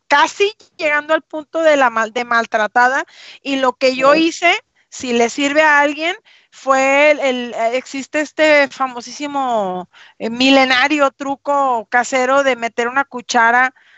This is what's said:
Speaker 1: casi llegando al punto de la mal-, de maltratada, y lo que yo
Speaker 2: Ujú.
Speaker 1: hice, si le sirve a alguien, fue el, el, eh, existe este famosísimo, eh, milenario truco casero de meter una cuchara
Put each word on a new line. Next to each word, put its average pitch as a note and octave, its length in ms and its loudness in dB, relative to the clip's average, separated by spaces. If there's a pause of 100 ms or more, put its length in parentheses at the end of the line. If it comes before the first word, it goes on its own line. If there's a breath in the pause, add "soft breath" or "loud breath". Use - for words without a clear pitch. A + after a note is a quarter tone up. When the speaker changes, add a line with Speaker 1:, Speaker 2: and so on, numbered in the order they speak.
Speaker 1:
casi G4+ 460 0 (240)
llegando D4 380 -2
al D#4+ 80 -2
punto D#4+ 400 -8
de D4+ 140 4
la C4 140 2
mal-, A3+ 220 -4
de B3 120 -6
maltratada, A#3+ 800 0 (380 loud breath)
y C4+ 140 -4
lo C4 160 0
que C4 240 0
yo C4 140 2
Speaker 2:
Ujú. D4+ 80 6
Speaker 1:
hice, E4+ 360 0 (340)
si B3 240 -8
le A#3 160 2
sirve C#4+ 340 0
a D4 180 4
alguien, D4+ 340 -2 (380 soft breath)
fue C4+ 600 2
el, C#4 80 -2
el, B3 340 -4
eh, A3+ 220 -4
existe C#4 440 -6
este D4 480 2
famosísimo, A#3+ 1200 -6 (300 soft breath)
eh, A3 120 -6
milenario C4+ 800 2
truco C#4 800 -4
casero B3+ 540 0
de B3+ 120 0
meter A#3 320 -4
una C4 160 -2
cuchara B3 680 0 (260 soft breath)